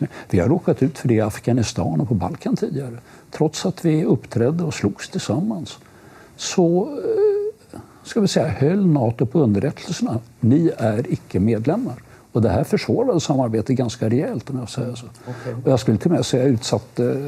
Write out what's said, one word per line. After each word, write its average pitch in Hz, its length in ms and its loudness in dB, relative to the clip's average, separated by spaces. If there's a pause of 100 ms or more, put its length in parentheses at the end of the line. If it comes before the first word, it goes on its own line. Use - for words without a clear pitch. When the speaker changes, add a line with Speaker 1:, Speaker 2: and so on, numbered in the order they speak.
(300)
Speaker 1:
Vi 95 100 2
har 87 100 2
råkat 165 340 2
ut 139 140 -2
för - 100 -4
det 120 60 4
i 107 80 4
Afghanistan 107 800 0
och - 60 0
på 120 60 0
Balkan 147 420 -2
tidigare. 135 420 -6 (340)
Trots - 340 -2
att - 200 -4
vi 160 200 2
uppträdde 160 580 0
och 156 100 -4
slogs - 360 -2
tillsammans, 180 680 -4 (560)
så, 180 540 0
eh, 294 280 -2 (920)
ska - 140 0
vi 190 60 4
säga, 135 200 2
höll 180 400 2
nato 131 380 2
på 139 140 0
underrättelserna. 135 800 0 (200)
Ni 151 380 4
är 110 360 0
icke - 260 -4
medlemmar. 117 540 0 (380)
Och 120 100 2
det 107 80 4
här 107 140 2
försvårade 202 560 0
samarbetet 123 580 0
ganska 110 320 -2
rejält, 143 400 -2
om 131 100 -6
jag 123 100 -10
säger 120 260 -6
så. - 100 -16 (220)
Speaker 2:
Okej. 123 280 -10 (100)
Speaker 1:
Och 143 60 4
jag 127 80 4
skulle 110 180 2
till 175 140 2
och 170 60 4
med 127 80 0
säga 127 180 2
utsatte 123 720 0 (100)